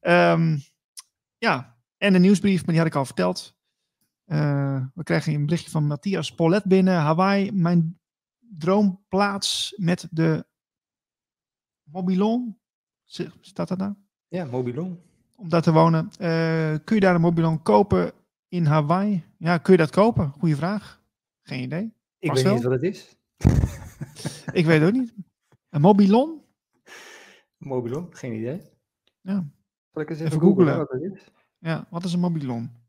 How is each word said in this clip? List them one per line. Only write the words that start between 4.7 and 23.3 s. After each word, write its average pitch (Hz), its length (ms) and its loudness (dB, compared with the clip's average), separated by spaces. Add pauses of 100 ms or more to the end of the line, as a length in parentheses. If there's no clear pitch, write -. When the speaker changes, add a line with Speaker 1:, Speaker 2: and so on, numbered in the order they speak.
Speaker 1:
we 165 80 -12
krijgen 156 320 -2
een 147 120 -2
berichtje 165 240 -4
van 151 160 -2
Matthias 160 480 -6
Paulet 165 300 2
binnen. 185 300 4
Hawaii, 185 580 0
mijn 170 460 0 (400)
droomplaats 196 1400 -2
met 175 340 -2
de 160 360 0 (1400)
Mobilon. 190 760 -2 (460)
Z-, - 220 -10 (140)
staat - 280 -10
dat 180 100 -4
daar? 196 160 -6 (340)
Speaker 2:
Ja, 175 160 -6
Mobilon. 127 560 -6 (360)
Speaker 1:
Om 196 120 -14
daar 165 140 0
te 165 100 2
wonen. 160 360 4 (100)
Eh, 165 560 -2 (100)
kun - 100 -2
je 214 60 2
daar 185 140 4
een 170 60 2
Mobilon 165 420 0
kopen 196 500 2 (360)
in 175 180 -2
Hawaii? 165 580 0 (140)
Ja, 170 200 0
kun - 140 4
je 180 60 8
dat 160 120 2
kopen? 202 380 2 (100)
Goeie 156 180 0
vraag. 190 460 -8 (400)
Geen 131 200 -10
idee. 165 300 -8 (260)
Speaker 2:
Ik 180 120 -6
Speaker 1:
Vast 131 120 0
Speaker 2:
weet - 20 0
Speaker 1:
wel. - 100 4
Speaker 2:
niet 117 100 -2
wat 127 80 0
het 127 100 -2
is. - 340 -8 (600)